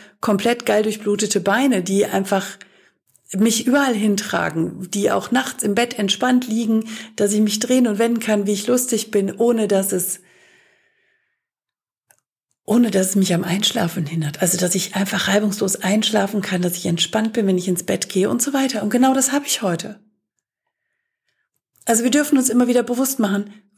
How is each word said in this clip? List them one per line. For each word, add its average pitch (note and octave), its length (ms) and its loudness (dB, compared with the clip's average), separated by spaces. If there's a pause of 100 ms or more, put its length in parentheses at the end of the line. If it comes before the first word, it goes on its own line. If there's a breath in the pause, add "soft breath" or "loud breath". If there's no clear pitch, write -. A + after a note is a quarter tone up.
(220 loud breath)
komplett A#3 440 0
geil G#3+ 160 2
durchblutete G#3 580 -2
Beine, G3+ 440 2
die G3 240 0
einfach G3 400 -2 (840 soft breath)
mich A3 320 2
überall C4+ 280 4
hintragen, F3 1000 -2
die G3+ 180 0
auch G3 220 -2
nachts B3+ 320 -2
im G3+ 100 0
Bett A#3 240 -2
entspannt B3 520 0
liegen, A3 400 0 (260 loud breath)
dass G#3 160 0
ich G#3+ 80 2
mich G#3+ 200 2
drehen B3 280 4
und G#3+ 100 -2
wenden A#3 220 2
kann, G#3 260 0
wie G#3 60 0
ich G3+ 160 -2
lustig A#3+ 420 0
bin, G3 240 0
ohne A#3 360 2
dass G3 240 2
es, F3+ 260 -4 (2500 soft breath)
ohne A#3 260 4
dass F#3+ 200 0
es - 40 -6
mich F#3+ 180 4
am F3 120 0
Einschlafen F#3 600 -2
hindert. D3+ 360 -4
Also, F3+ 160 0
dass F3 180 -2
ich - 220 -4
einfach F#3+ 320 -2
reibungslos G3+ 480 0
einschlafen G3+ 640 0
kann, F#3 200 -2
dass F3 140 0
ich - 120 -6
entspannt G#3+ 440 0
bin, G#3+ 160 0
wenn F#3 100 2
ich F3+ 120 -2
ins F3 140 -2
Bett - 260 -4
gehe F#3+ 200 2
und A#3+ 120 0
so C#4 100 -2
weiter. C4 320 0
Und G#3+ 60 -2
genau B3+ 240 4
das B3+ 180 0
habe C#4+ 160 -2
ich - 140 -4
heute. F3 400 -4 (1800)
Also A3+ 180 2
wir A#3+ 80 2
dürfen D4 260 4
uns B3 120 0
immer B3 180 2
wieder A#3+ 160 2
bewusst B3 360 -2
machen, G3+ 340 -2 (240 loud breath)